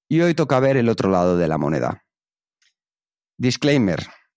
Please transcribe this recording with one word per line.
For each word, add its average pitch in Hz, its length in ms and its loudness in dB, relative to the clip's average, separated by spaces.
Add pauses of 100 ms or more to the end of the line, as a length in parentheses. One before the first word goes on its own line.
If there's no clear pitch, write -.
y 160 140 0
hoy 175 100 2
toca 143 280 0
ver 135 180 2
el 117 100 0
otro 98 220 0
lado 90 260 2
de 85 100 0
la 78 120 -2
moneda. 71 460 -4 (1300)
Disclaimer. 123 680 0 (300)